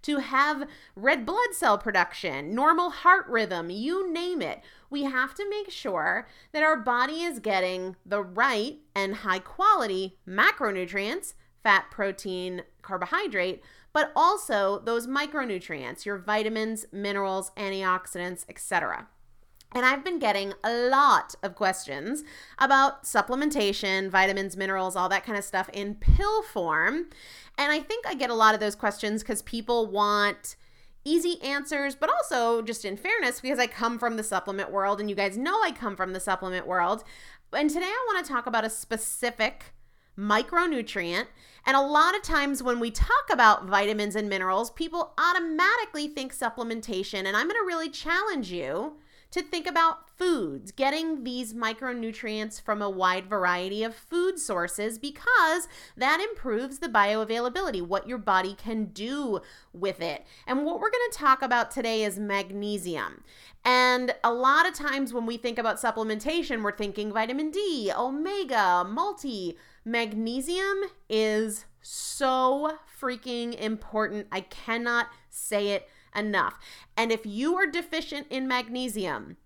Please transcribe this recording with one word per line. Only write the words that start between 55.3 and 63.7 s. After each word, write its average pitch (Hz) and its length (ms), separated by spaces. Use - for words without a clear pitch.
that 302 240
improves 269 580
the 339 80
bioavailability, 220 960
what 196 260
your 247 100
body 196 380
can 220 300
do 226 560
with 180 260
it. 165 260
And 262 160
what 339 160
we're 440 100
gonna 480 220
talk 269 300
about 240 300
today 226 340
is 190 120
magnesium. 196 1040
And 254 580